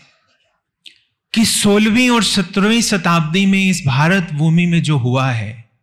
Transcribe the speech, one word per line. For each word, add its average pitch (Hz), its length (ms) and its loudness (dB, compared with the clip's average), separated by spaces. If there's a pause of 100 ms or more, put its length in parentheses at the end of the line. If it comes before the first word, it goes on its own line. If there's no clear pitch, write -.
(1300)
कि 220 120 2
सोलहवीं 214 640 2
और 233 140 2
सत्रहवीं 202 580 0
शताब्दी 170 640 0
में 196 240 2
इस 180 160 -2
भारत 160 480 0
भूमि 160 320 2
में 170 180 0
जो 147 140 0
हुआ 127 340 0
है, 110 380 -8 (140)